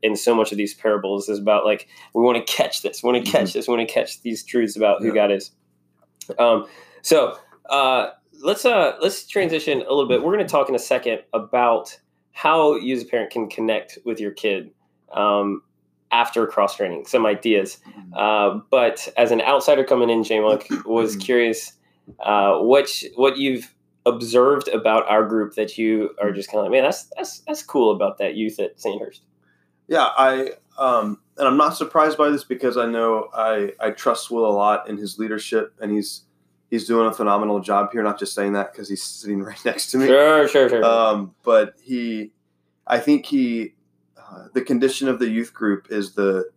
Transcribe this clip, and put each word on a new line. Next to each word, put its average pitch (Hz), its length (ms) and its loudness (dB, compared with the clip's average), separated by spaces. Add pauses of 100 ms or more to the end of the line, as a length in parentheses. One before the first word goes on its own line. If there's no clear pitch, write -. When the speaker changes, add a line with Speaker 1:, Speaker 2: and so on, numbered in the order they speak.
Speaker 1:
And 107 160 0
so 120 160 2
much 110 180 0
of 104 60 -6
these 101 160 -4
parables 101 560 -2
is 101 80 -4
about, 104 260 2
like, 107 240 -2 (260)
we 117 80 2
wanna 117 200 2
catch - 400 -4
this, - 200 -8
wanna 120 200 0
catch 107 260 0
Speaker 2:
Mm-hmm. - 100 -6
Speaker 1:
this, - 100 -6
wanna 113 180 -2
catch - 340 -4
these 110 240 -8
truths 113 320 -2
about 107 240 2
who 113 80 -2
Speaker 2:
Yeah. 104 60 -2
Speaker 1:
God 104 180 2
is. 95 180 -4 (880)
Um, 117 280 4 (360)
so, 143 340 2 (320)
uh, 131 400 2 (320)
let's, 180 240 -2
uh, 196 360 2
let's 185 260 -2
transition 160 520 -2
a - 120 -6
little 139 180 2
bit. 123 140 2
We're 165 100 0
gonna 202 160 -2
talk 147 200 0
in 131 60 -2
a 123 60 -2
second 120 400 -2 (120)
about 117 640 0 (360)
how 156 440 2
you 127 180 -4
as 120 80 -6
a 113 40 -12
parent 110 240 -4
can 113 180 -6
connect - 560 -4
with 110 160 -6
your 104 120 -6
kid, 95 380 -4 (420)
um, 101 500 0 (480)
after 117 360 0
cross 101 300 0
training, 87 300 -6
some 113 200 2
ideas. 104 520 0 (100)
Speaker 2:
Mm-hmm. - 260 -20
Speaker 1:
Uh, 104 460 2 (100)
but 120 460 2
as 120 140 4
an 117 120 2
outsider 135 420 2
coming 123 260 2
in, 113 140 0
J 107 160 0
Monk 107 260 2 (100)
Speaker 2:
<clears throat> - 100 -12
Speaker 1:
was 110 300 0
curious, 113 560 -2 (480)
uh, 101 380 2
what 135 300 4
sh-, - 260 -8
what 131 240 2
you've 131 360 -4 (300)
observed 123 640 2
about 110 400 2
our 110 160 4
group 107 300 -2
that 107 240 -4
you 110 320 0 (100)
are 104 80 -2
Speaker 2:
Mm-hmm. 98 80 -4
Speaker 1:
just 98 140 -10
kinda 107 140 -2
like, 98 80 -2
"Man, 131 100 4
that's, - 220 -2 (120)
that's, - 240 -12
that's 302 220 -10
cool 110 320 2
about 98 240 -2
that 80 160 -4
youth 107 240 -6
at - 220 -8
Saint 104 200 -6
Hurst." - 220 -14 (640)
Speaker 2:
Yeah, 151 280 0
I, 131 360 2 (260)
um, 117 420 0 (180)
and 143 100 2
I'm 131 80 4
not 151 200 2
surprised 156 420 0
by 151 120 4
this 143 140 -2
because 123 320 -2
I 120 100 0
know 113 480 0
I, 110 460 -2
I 110 100 -2
trust - 400 -4
Will 117 160 0
a 104 60 2
lot 104 360 2
in 104 100 -8
his 101 200 -10
leadership, 107 640 -4
and 104 120 -6
he's, 104 300 -6 (480)
he's 110 160 -4
doing 113 200 2
a 110 60 0
phenomenal 104 480 0
job 98 320 -2
here. 117 100 -4
Not 104 160 -2
just - 160 -8
saying 101 180 -2
that 101 220 -4
'cause 101 140 -16
he's 98 140 -8
sitting 101 400 -8
<laughs> - 0 -
right - 220 -14
next - 280 -4
to 127 60 0
me. 131 80 2
Speaker 1:
Sure, 147 420 6
sure, 135 200 4
sure. 113 160 2
Speaker 2:
Um, 110 580 2
but 110 380 4
he, 117 520 -8 (540)
I 117 120 2
think 147 280 2
he, 120 480 -2 (440)
uh, - 360 -20
the - 80 -2
condition 131 460 0
of 127 120 -2
the 120 80 0
youth 113 240 -4
group 101 380 -4
is 101 240 -6
the, 95 420 0